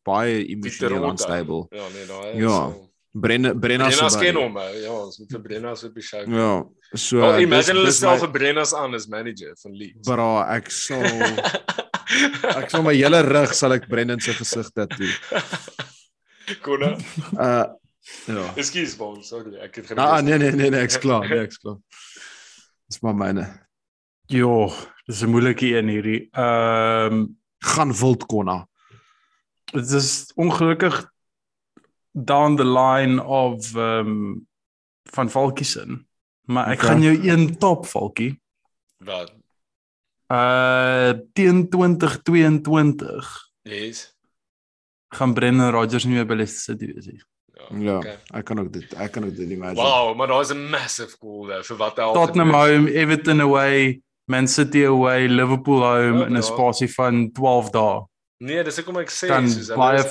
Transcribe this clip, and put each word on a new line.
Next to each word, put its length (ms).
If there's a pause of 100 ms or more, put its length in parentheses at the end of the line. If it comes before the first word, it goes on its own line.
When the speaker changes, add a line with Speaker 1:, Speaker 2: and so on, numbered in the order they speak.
Speaker 1:
baie 400
Speaker 2:
Pieter 120
Speaker 1:
emosioneel 460
Speaker 2:
Rotta. 80
Speaker 1:
unstable. 640
Speaker 2:
Ja, 160
nee, 180
daai 260
is 80
Speaker 1:
Ja. 300
Speaker 2:
wel 140 (300)
Speaker 1:
Brenna-, 400
Brenna 340
Speaker 2:
Brenna's 240
Speaker 1:
Subari. 140
Speaker 2:
ken 100
hom, 200
hè. 120 (160)
Ja, 80
ons 260
moet 120
vir 100
Brenna's 440
op 100
die 80
show. 260
Speaker 1:
Ja, 360 (300)
so, 240
Speaker 2:
Wel, 140
Speaker 1:
dis, 100
Speaker 2:
imagine 320
hulle 120
Speaker 1:
dis 100
Speaker 2:
stel 180
Speaker 1:
my 60
Speaker 2:
vir 120
Brenna's 420
aan 200
as 140
manager 540
van 120
Leeds. 340
Speaker 1:
Bra, 480
ek 140
sal 320
Speaker 2:
<laughs> 1600
Speaker 1:
ek 80
sal 120
my 120
hele 280
rug 320
sal 180
ek 160
Brendan 320
se 120
gesig 400
tattoo. 380 (840)
Speaker 2:
<laughs> 720
Konna? 340 (400)
Speaker 1:
Uh, 300 (600)
ja. 280
Speaker 2:
Ekskuus, 400
Bong, 280
sorry, 360
ek 160
het 100
geen 120
Speaker 1:
Ah, 220
Speaker 2:
lus. 40
Speaker 1:
nee, 140
nee, 140
nee, 180
nee, 100
ek's 180
klaar, 300
nee, 120
ek's 180
klaar. 180 (1120)
Dis 140
maar 140
myne. 320 (800)
Speaker 3:
Jo, 420 (380)
dis 140
'n 80
moeilike 360 (100)
een 120
hierdie. 440
Ehm, 920 (340)
Speaker 1:
Gaan 320
wild, 340
Konna. 400 (1040)
Speaker 3:
Dit 180
is 460
ongelukkig 680 (1080)
down 420
the 80
line 580
of, 540
ehm, 640 (720)
van 180
Valkie 340
se 180
in. 240 (420)
Maar 240
ek 60
Speaker 1:
Okay. 100
Speaker 3:
gaan 140
jou 260
een 300
top, 280
Valkie. 540 (640)
Speaker 2:
Wat? 280 (960)
Speaker 3:
Uh, 840 (220)
teen 340
twintig 540
tweeëntwintig. 1040 (380)
Speaker 2:
Yes. 500 (1000)
Speaker 3:
Gaan 200
Brendan 380
Rodgers 320
nie 100
meer 120
by 80
Leicester 400
City 180
wees 140
nie. 140 (380)
Speaker 2:
Ja, 200
Speaker 1:
Ja, 200
Speaker 2:
okay. 180 (180)
Speaker 1:
ek 100
kan 160
ook 120
dit, 220
ek 180
kan 120
ook 120
dit 140
imagine. 320
Speaker 2:
Wow, 340
maar 120
daar 120
is 120
'n 180
massive 500
goal 260
daar 180
vir 120
wat 200
hy 60
al 120
Speaker 3:
Tottenham 380
Speaker 2:
gedoen 160
het. 80
Speaker 3:
home, 160
Everton 480
away, 600 (260)
Man 220
City 380
away, 400
Liverpool 560
home 380
Speaker 2:
Ja, 60
Speaker 3:
in 60
'n 40
Speaker 2:
ja. 60
Speaker 3:
spasie 520
van 380
twaalf 380
dae. 360 (340)
Speaker 2:
Nee, 240
dis 120
hoekom 220
ek 120
sê, 160
Speaker 3:
Kan 240
Speaker 2:
soos 180
hulle 80
Speaker 3:
baie 220
Speaker 2:
is 120